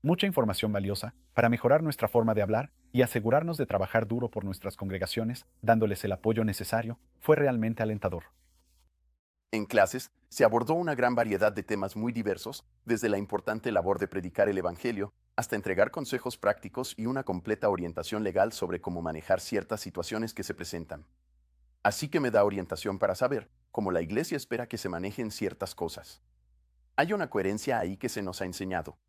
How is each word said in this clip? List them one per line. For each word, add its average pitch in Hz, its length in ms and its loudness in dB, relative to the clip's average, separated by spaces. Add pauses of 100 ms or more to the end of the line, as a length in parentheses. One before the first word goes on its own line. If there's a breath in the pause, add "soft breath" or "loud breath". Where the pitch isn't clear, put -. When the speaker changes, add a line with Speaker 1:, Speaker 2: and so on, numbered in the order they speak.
Speaker 1:
Mucha 175 240 2
información 110 440 2
valiosa 101 440 -4 (180)
para 107 160 6
mejorar 123 320 4
nuestra 147 260 -2
forma 113 280 4
de 104 80 2
hablar 110 280 0 (200)
y 123 100 4
asegurarnos 131 560 2
de 139 80 0
trabajar 104 420 0
duro 117 220 -2
por 104 140 -6
nuestras 95 320 -6
congregaciones, 101 720 -4 (160)
dándoles 110 420 4
el 98 80 0
apoyo 110 320 0
necesario, 113 560 -2 (200)
fue 151 160 6
realmente 117 460 0
alentador. 104 440 -2 (1300)
Speaker 2:
En 107 140 0
clases, 104 460 4 (180)
se - 140 4
abordó 117 320 6
una 170 180 0
gran 123 220 2
variedad 107 360 4
de 101 120 -6
temas 98 320 -2
muy 113 160 -2
diversos, 110 540 -4 (200)
desde 113 240 2
la 101 80 2
importante 107 540 -4
labor 98 260 2
de 95 100 -2
predicar 98 420 0
el 98 80 0
evangelio, 98 560 -2 (220)
hasta 113 200 -2
entregar 98 340 2
consejos 127 480 -6
prácticos 104 600 -2
y 113 80 -4
una 131 180 -2
completa 101 460 -2
orientación 87 540 -4
legal 95 280 2
sobre 87 300 -4
cómo 87 200 -4
manejar 82 380 -2
ciertas 104 420 -4
situaciones 110 520 -6
que 101 100 -8
se 101 100 -6
presentan. 80 520 -10 (760)
Así 123 260 0
que 165 100 0
me 131 100 0
da 104 140 6
orientación 98 560 -2
para 95 160 2
saber 123 340 -2 (220)
cómo 101 200 -2
la 85 100 2
iglesia 120 360 -2
espera 120 300 -6
que 117 100 -8
se 101 120 -6
manejen 98 420 -6
ciertas 95 420 -6
cosas. - 480 -8 (720)
Hay 170 180 2
una 175 160 -2
coherencia 107 500 0
ahí 95 180 -4
que 123 120 -6
se 107 120 -6
nos 92 200 -6
ha 95 40 -4
enseñado. 90 520 -6 (120)